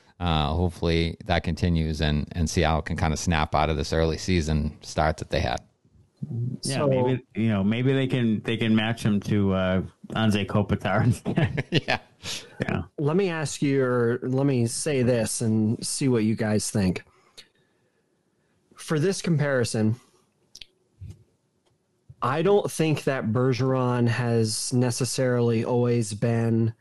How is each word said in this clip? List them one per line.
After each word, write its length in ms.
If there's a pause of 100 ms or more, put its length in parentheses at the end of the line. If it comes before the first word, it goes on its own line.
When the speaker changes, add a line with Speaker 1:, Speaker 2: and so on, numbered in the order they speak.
(200)
Speaker 1:
uh, 340
hopefully 720
that 180
continues 600
and, 300
and 180
Seattle 320
can 140
kinda 200
snap 400
out 140
of 60
this 160
early 260
season 640
start 340
that 140
they 100
had. 200 (1040)
Speaker 2:
Yeah, 140
Speaker 3:
So 100
Speaker 2:
maybe, 380 (100)
you 140
know, 160
maybe 280
they 140
can, 360
they 140
can 200
match 280
him 160
to, 340
uh, 280 (280)
Anze 360
Kopitar 560
instead. 640
Speaker 1:
<laughs> 20
Yeah. 280 (640)
Speaker 2:
Yeah. 220 (160)
Speaker 3:
Let 180
me 140
ask 320
you, 200
or 400
let 240
me 220
say 340
this 380
and 440
see 240
what 160
you 120
guys 340
think. 320 (1700)
For 240
this 220
comparison, 760 (2250)
I 220
don't 280
think 340
that 280
Bergeron 760
has 640
necessarily 920
always 500
been 680